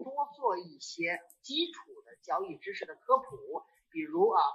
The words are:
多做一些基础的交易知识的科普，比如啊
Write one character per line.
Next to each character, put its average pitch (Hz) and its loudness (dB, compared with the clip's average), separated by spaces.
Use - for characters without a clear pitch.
多 285 -4
做 233 0
一 175 -12
些 - -4
基 330 -4
础 415 -20
的 - -20
交 349 -2
易 - -8
知 - -10
识 - -8
的 160 -12
科 - 4
普， - -10
比 160 -6
如 160 6
啊 185 6